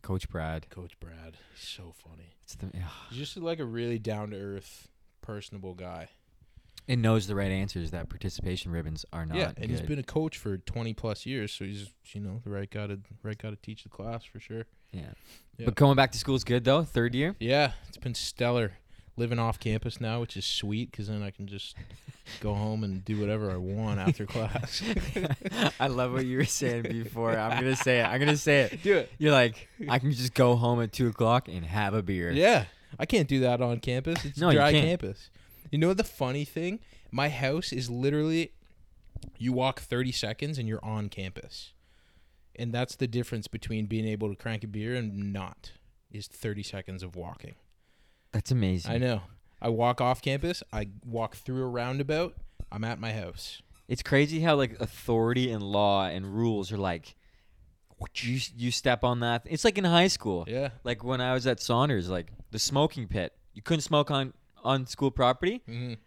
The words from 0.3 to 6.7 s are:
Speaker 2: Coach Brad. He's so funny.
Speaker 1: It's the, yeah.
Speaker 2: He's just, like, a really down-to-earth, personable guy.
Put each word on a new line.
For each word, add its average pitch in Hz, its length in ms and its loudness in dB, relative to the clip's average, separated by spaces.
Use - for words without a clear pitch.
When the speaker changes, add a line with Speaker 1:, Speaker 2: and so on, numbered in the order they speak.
Speaker 2:
Coach 87 300 -18
Brad. 82 380 -16
He's - 120 -16
so 85 280 -16
funny. 82 460 -20
Speaker 1:
It's - 140 -18
the, 95 180 -10
yeah. 87 140 -6
Speaker 2:
He's 117 80 -10
just, 147 180 -10
like, 170 240 -4
a 143 40 -4
really 117 360 -2
down-to-earth, 104 880 -8
personable 101 520 -12
guy. 87 340 -12